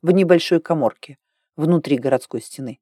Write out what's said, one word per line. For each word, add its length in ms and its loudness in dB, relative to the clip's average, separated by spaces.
в 80 0
небольшой 500 4
каморке 560 -4
внутри 400 0
городской 460 -4
стены. 400 -14